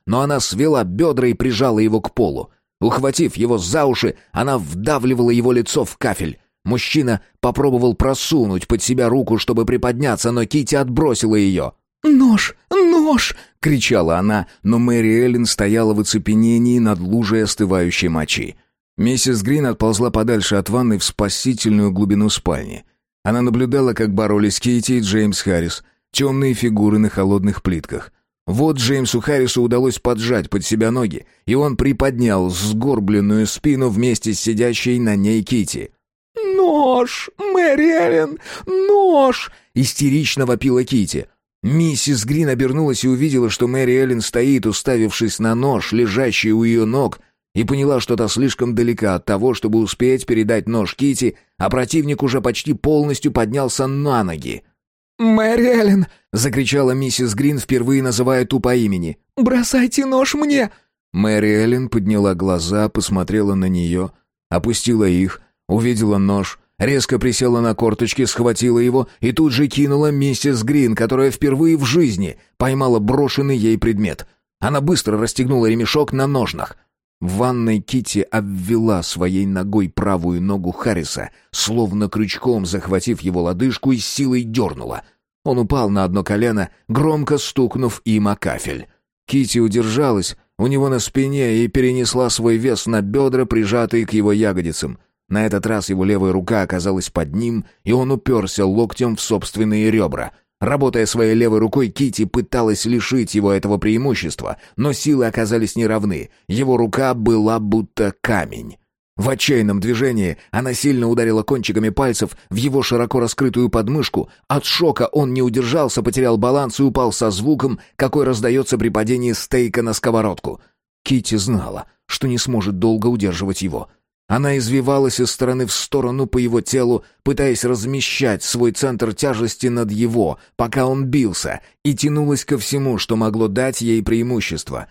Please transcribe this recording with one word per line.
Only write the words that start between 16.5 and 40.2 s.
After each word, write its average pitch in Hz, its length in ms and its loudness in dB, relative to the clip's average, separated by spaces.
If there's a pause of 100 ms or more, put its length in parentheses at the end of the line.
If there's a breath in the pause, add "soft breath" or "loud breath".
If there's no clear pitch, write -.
над 107 200 2
лужей 107 440 0
остывающей 92 640 0
мочи. 80 480 -4 (420)
Миссис 120 440 0
Грин 139 240 0
отползла 113 460 0
подальше 110 440 0
от 98 140 -2
ванной 117 280 2
в 90 60 -4
спасительную 107 880 0
глубину 104 380 2
спальни. - 560 -4 (380)
Она 113 180 0
наблюдала, 123 520 2
как 107 200 0
боролись 104 460 2
Китти 123 380 0
и 117 40 2
Джеймс 104 400 0
Харрис, 85 420 -2 (280)
темные 135 420 0
фигуры 107 440 2
на 107 120 4
холодных 98 520 0
плитках. - 500 -6 (360)
Вот 143 300 0
Джеймсу 123 440 0
Харрису 131 400 0
удалось 123 380 0
поджать 117 500 -2
под 98 160 -4
себя 113 240 0
ноги, 117 380 -4 (180 soft breath)
и 107 80 0
он 139 240 0
приподнял 120 720 0
сгорбленную 107 960 0
спину 131 440 0
вместе 113 440 0
с 92 60 -4
сидящей 120 600 0
на 110 160 2
ней 104 280 2
Китти. 95 480 -4 (640)
"Нож! 285 800 2
Мэри 339 540 2
Эллен! 320 480 0 (260 loud breath)
Нож!" 381 840 2 (240 soft breath)
истерично 139 680 0